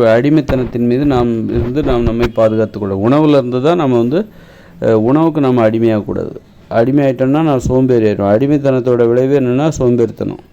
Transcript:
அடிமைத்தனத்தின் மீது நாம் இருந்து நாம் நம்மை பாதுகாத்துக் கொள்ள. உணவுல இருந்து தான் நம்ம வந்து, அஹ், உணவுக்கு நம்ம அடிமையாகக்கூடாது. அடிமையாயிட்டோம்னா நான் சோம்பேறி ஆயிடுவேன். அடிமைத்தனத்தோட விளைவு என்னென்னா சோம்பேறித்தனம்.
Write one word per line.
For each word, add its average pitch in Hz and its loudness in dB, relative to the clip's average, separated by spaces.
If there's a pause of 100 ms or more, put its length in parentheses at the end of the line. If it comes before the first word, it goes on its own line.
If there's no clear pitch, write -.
அடிமைத்தனத்தின் 123 0
மீது 131 0
நாம் 123 0 (160)
இருந்து 120 -2
நாம் 131 -2
நம்மை 117 -2
பாதுகாத்துக் 110 -2
கொள்ள. 98 -4
உணவுல 143 2
இருந்து 123 -2
தான் 165 2
நம்ம 135 0
வந்து, 123 0 (600)
அஹ், 113 2
உணவுக்கு 151 0
நம்ம 123 2
அடிமையாகக்கூடாது. 107 -2 (360)
அடிமையாயிட்டோம்னா 135 0
நான் 151 0
சோம்பேறி 127 0
ஆயிடுவேன். 101 0
அடிமைத்தனத்தோட 127 0
விளைவு 131 2
என்னென்னா 127 0 (140)
சோம்பேறித்தனம். 113 -2 (100)